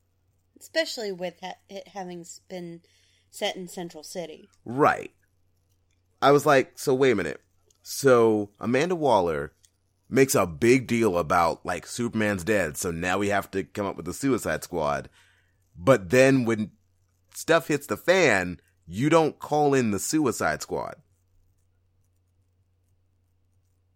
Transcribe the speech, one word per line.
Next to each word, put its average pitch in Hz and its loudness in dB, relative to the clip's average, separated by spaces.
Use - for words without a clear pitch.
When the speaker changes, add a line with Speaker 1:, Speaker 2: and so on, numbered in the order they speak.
Speaker 1:
Especially 254 -6
with 180 -10
ha-, 180 -12
it 196 -18
having 180 -12
s-, - -20
been 170 -14
set - -6
in 180 -12
Central 170 -14
City. 160 -14
Speaker 2:
Right. 127 -2
I 135 6
was 143 2
like, 139 2
"So 139 0
wait 131 4
a - 2
minute. 85 -4
So 113 2
Amanda 139 0
Waller 90 2
makes 135 4
a 101 2
big 113 2
deal 113 0
about, 85 0
like, 85 -6
Superman's 107 -4
dead, 87 0
so 95 -4
now 87 -4
we 101 -2
have 98 -2
to 95 -4
come 101 -8
up 92 -8
with 80 -14
the 87 -8
Suicide 92 -2
Squad." 73 -4
But 95 2
then 131 6
when 107 -2
stuff 160 0
hits 147 -4
the 208 -4
fan, 110 2
you 113 -4
don't 160 4
call 147 0
in 120 2
the 98 -2
Suicide 107 -2
Squad. 60 -8